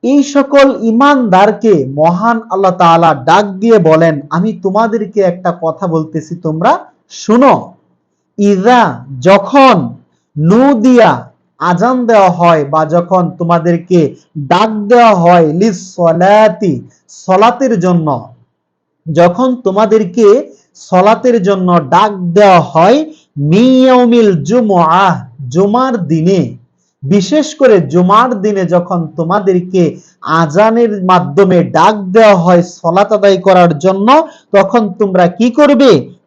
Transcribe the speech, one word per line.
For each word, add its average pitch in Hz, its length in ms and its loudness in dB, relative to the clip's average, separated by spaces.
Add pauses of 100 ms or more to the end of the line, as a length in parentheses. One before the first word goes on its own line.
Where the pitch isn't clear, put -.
এই 269 220 0
সকল 277 580 2
ঈমানদারকে 214 1120 0
মহান 180 540 0
আল্লাহ 190 220 -2
তাআলা 170 420 2
ডাক 165 320 0
দিয়ে 202 340 0
বলেন, 160 500 0
"আমি 202 240 -4
তোমাদেরকে 208 680 -4
একটা 175 400 -4
কথা 160 260 -6
বলতেছি, 160 480 -6
তোমরা 170 440 -2 (300)
শুনো। 226 640 0 (640)
ইযা," 202 680 0 (140)
যখন, 196 760 2 (420)
"নুদিয়া," 214 920 2 (300)
আজান 220 460 -2
দেওয়া 208 240 4
হয় 170 360 0
বা 156 200 -2
যখন 175 460 -2
তোমাদেরকে 170 840 -2 (220)
ডাক 175 320 -2
দেওয়া 214 460 2
হয়, 170 380 2
"লিসসলাতি," 180 1300 0 (240)
সলাতের 220 720 -2
জন্য, 160 540 -4 (800)
যখন 175 440 0
তোমাদেরকে 220 1000 0 (220)
সলাতের 226 680 0
জন্য 180 460 -2
ডাক 208 240 0
দেওয়া 185 460 2
হয়, 190 460 0 (320)
"মিন 156 260 0
ইয়াউমিল 247 800 2
জুমআহ," 180 800 0 (240)
জুমার 202 600 -2
দিনে, 160 500 -2 (460)
বিশেষ 202 520 -2
করে 226 240 2
জুমার 190 640 -2
দিনে 196 240 -4
যখন 175 420 -4
তোমাদেরকে 180 880 -4 (240)
আজানের 202 840 -2
মাধ্যমে 180 600 0
ডাক 180 320 0
দেওয়া 208 400 2
হয় 175 260 2
সলাত 180 500 -4
আদায় 196 260 2
করার 175 420 2
জন্য, 202 480 0 (240)
তখন 202 420 0
তোমরা 185 340 0
কি 220 240 -2
করবে? 254 580 2 (180)